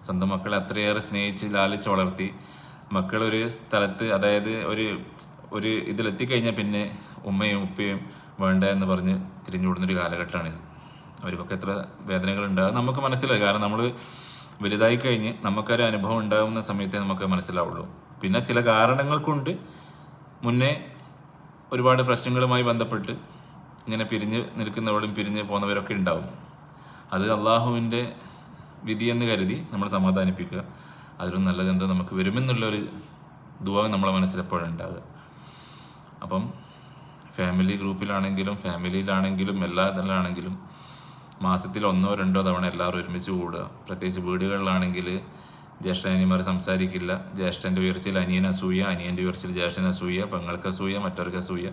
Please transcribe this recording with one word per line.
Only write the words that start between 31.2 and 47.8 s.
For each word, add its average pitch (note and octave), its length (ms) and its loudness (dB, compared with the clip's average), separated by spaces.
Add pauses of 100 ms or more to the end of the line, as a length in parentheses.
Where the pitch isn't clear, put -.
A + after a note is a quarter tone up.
നല്ലതെന്തോ F#2 420 2
നമുക്ക് F#2 280 0
വരുമെന്നുള്ളൊരു A2 720 0 (760)
ദുആ G2+ 260 2
നമ്മളെ G2 240 2
മനസ്സിലെപ്പോഴും F#2 540 0
ഉണ്ടാവുക. E2 360 -6 (1200)
അപ്പം F#2+ 320 -4 (840)
ഫാമിലി F#2 380 2
ഗ്രൂപ്പിലാണെങ്കിലും G2 840 -2
ഫാമിലിയിലാണെങ്കിലും F#2+ 1080 0
എല്ലാ F2+ 220 2
ഇതിലാണെങ്കിലും F#2 920 -2 (640)
മാസത്തിൽ F#2 440 0
ഒന്നോ F#2+ 300 4
രണ്ടോ F#2+ 260 4
തവണ F2+ 240 2
എല്ലാവരും F2+ 340 -2
ഒരുമിച്ച് F2 320 -6
കൂടുക. F2+ 400 -4 (160)
പ്രത്യേകിച്ച് F#2 340 -4
വീടുകളിലാണെങ്കിൽ F#2 1000 0 (600)
ജ്യേഷ്ഠാനിയന്മാർ F#2 600 2
സംസാരിക്കില്ല, F#2 840 -2 (100)
ജ്യേഷ്ഠൻ്റെ F#2 460 0